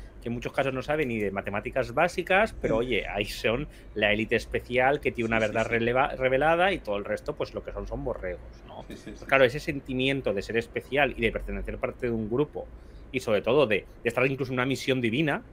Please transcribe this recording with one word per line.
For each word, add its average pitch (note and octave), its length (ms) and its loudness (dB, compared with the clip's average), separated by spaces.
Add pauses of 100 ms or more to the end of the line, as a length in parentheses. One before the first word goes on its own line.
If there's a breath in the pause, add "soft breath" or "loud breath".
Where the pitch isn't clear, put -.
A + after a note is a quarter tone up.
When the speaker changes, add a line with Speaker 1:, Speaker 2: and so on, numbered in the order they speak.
(220 loud breath)
Speaker 1:
que A#2+ 80 -6
en A#2+ 60 -2
muchos A#2 180 -6
casos C3+ 200 0
no B2+ 80 -4
sabe D3+ 240 0
ni A#2 140 0
de G2+ 120 0
matemáticas G#2+ 640 -2
básicas, F#3 680 2
pero, A2+ 140 2
Speaker 2:
Mm. A2 40 4
Speaker 1:
oye, A#2+ 280 0
ahí G2+ 180 0
son B2 420 0 (260 loud breath)
la G#2 200 0
élite A2 240 2
especial B2+ 640 0
que B2+ 100 0
tiene A2+ 160 -2
una A2+ 120 2
Speaker 2:
Sí, A2 60 4
sí, G#2+ 60 0
Speaker 1:
verdad A2+ 140 2
Speaker 2:
sí. A2 120 -4
Speaker 1:
releva-, A#2+ 380 2
revelada D3+ 580 4
y D#3+ 60 -4
todo G2+ 180 -2
el G2+ 80 -6
resto, G#2+ 300 -4
pues, - 180 -4
lo G2 100 -6
que F#2+ 100 -10
son, G2+ 140 -8
son B2+ 160 -6
borregos, F#2 380 -6 (260)
¿no? - 200 -14
Speaker 2:
Sí, A#2 80 -12
sí, - 120 -16
Speaker 1:
Pues G#2 120 -12
Speaker 2:
sí. - 60 -14
Speaker 1:
claro, C3+ 180 6
ese B2+ 160 4
sentimiento C3+ 760 0
de G2 80 0
ser A2 160 -2
especial B2 600 0
y A#2 40 -6
de A2+ 100 4
pertenecer G2+ 460 -6
parte A#2+ 300 -4
de A#2 60 0
un A2 160 -2
grupo C3+ 380 -2 (440 loud breath)
y, B2+ 80 -2
sobre G#2 220 2
todo, B2+ 260 6
de, G2 180 2 (160)
de A#2+ 80 0
estar B2 160 4
incluso C3+ 280 0
en B2+ 60 0
una B2+ 60 2
misión C3 360 2
divina C#3 520 2